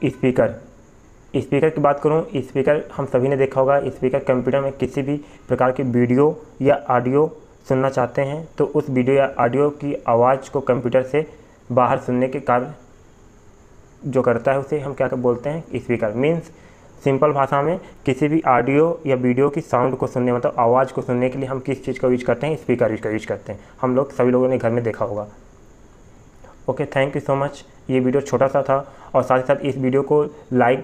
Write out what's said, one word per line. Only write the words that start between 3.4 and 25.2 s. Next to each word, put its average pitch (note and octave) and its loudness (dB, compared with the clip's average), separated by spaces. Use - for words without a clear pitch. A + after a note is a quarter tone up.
होगा, C#3 4
speaker C3 -2
computer B2+ 0
में C3+ -2
किसी C3 -4
भी C#3+ -4
प्रकार B2+ 2
की C3+ -4
video B2 2
या C#3 4
audio C3 0
सुनना C3+ 2
चाहते C#3 -2
हैं, D3 -6
तो D3 2
उस D3 -2
video B2+ 2
या C3+ 4
audio C3 2
की C#3+ -6
आवाज़ B2 2
को C#3 -2
computer B2+ 0
से D3 -2
बाहर B2 4
सुनने B2+ -2
के C3+ -6
कार्य C3+ -2
जो C3 0
करता A#2+ 0
है, C3+ 0
उसे C#3+ -4
हम C#3 -8
क्या B2+ -2
बोलते B2 -2
हैं, D#3+ -6
speaker। A2+ -2
means, D#3 -2
simple C#3 4
भाषा C#3 0
में E3 -2
किसी C#3 0
भी D#3+ 2
audio C#3 2
या C3+ 2
video B2+ 2
की D3 -4
sound B2+ 0
को B2+ -4
सुनने, B2 -2
मतलब B2 -2
आवाज़ B2+ 2
को C3 -4
सुनने B2 0
के B2+ -6
लिए C3+ -6
हम C3+ -6
किस C3 -6
चीज़ B2+ -6
का C3 0
यूज़ B2+ 2
करते B2 0
हैं, D#3 -2
speaker A#2 0
का G#2+ -6
यूज़ G#2+ -4
करते G#2 -8
हैं। G2 -12
हम B2+ 0
लोग C#3 0
सभी B2 2
लोगों B2+ 2
ने C3 0
घर A#2 -2
में A#2+ 0
देखा A2 -2
होगा। G#2 -8